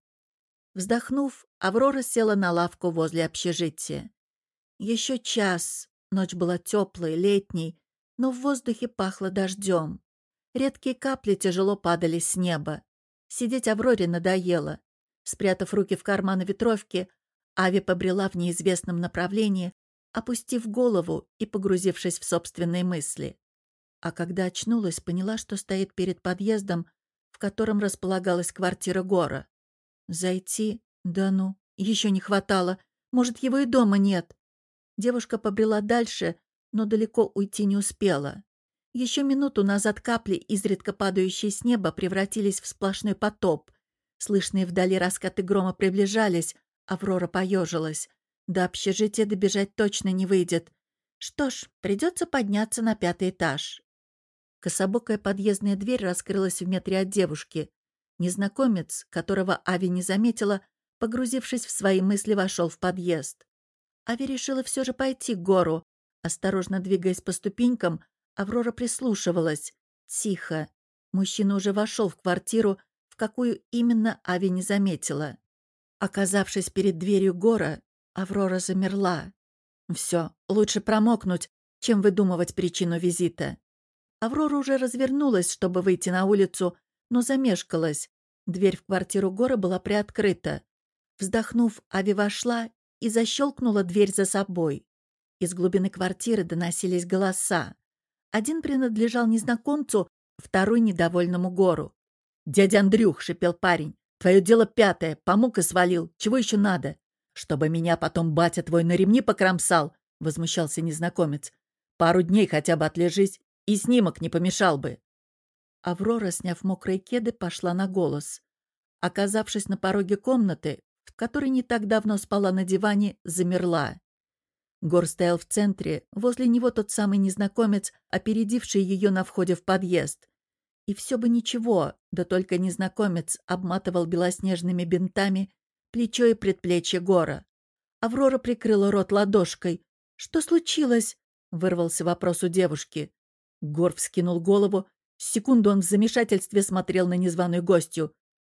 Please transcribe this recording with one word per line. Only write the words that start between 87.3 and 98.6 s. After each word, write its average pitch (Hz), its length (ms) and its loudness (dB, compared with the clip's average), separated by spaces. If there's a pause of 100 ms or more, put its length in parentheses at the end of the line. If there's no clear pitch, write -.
Дверь 185 320 0
в - 80 -18
квартиру 190 460 -2
Гора 240 260 0
была 190 220 0
приоткрыта. 202 800 -2 (580)
Вздохнув, 226 680 0
Ави 196 240 0
вошла 226 560 -2 (300)
и 226 100 -2
защелкнула 233 760 0
дверь 196 300 2
за 196 120 2
собой. 180 600 -2 (540)
Из 180 140 -2
глубины 185 360 0
квартиры 185 540 -2
доносились 175 640 -2
голоса. 185 680 -2 (560)
Один 269 300 -2